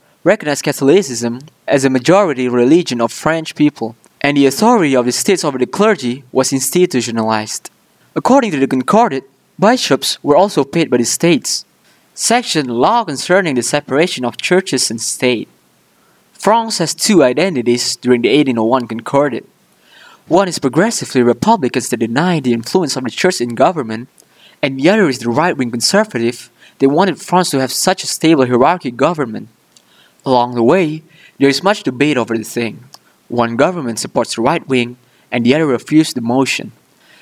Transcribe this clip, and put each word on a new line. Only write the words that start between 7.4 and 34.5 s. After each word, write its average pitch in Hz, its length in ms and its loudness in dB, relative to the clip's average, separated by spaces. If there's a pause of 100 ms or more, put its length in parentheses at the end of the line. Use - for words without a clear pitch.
According 233 380 2
to 147 80 -2
the 135 80 2
Concordat, 135 560 0 (340)
bishops - 640 0
were 143 140 2
also 165 300 2
paid 156 240 -2
by 123 80 2
the 117 80 0
states. - 580 0 (500)
Section 190 540 -2
Law 156 380 2
concerning 165 500 0
the 120 80 0
separation 143 640 -2
of 117 100 -6
churches 180 560 0
and 117 80 -8
state. 123 480 -4 (840)
France 220 460 0
has 160 140 -2
two 185 300 2
identities 127 720 0
during 123 260 2
the 117 80 2
eighteen 135 280 2
oh 110 80 0
one 120 220 0
Concordat. 120 580 -2 (800)
One 185 220 2
is 156 100 -8
progressively 147 600 0
republicans 123 680 0
that - 80 -2
deny 143 440 0
the 123 120 0
influence 139 440 -2
of 131 80 -6
the 117 60 -6
church - 280 0
in 120 160 -4
government, 127 540 -2 (520)
and 135 160 -4
the 139 120 4
other 208 180 4
is 127 120 -2
the 117 100 -4
right-wing 135 420 -2
conservative. 123 800 -2 (300)
They 139 80 4
wanted 180 340 2
France 175 300 0
to 135 100 0
have 127 100 -2
such - 320 -2
a - 40 -8
stable 156 380 2
hierarchy 127 460 2
government. 120 560 -4 (800)
Along 123 300 0
the 120 80 2
way, 156 400 2 (360)
there 139 80 4
is 139 160 0
much 202 200 0
debate 131 340 0
over 113 200 -2
the 110 60 -6
thing. 113 400 -8 (460)
One 117 260 -2
government 135 420 -2
supports - 380 -4
the 113 60 -4
right 151 260 -2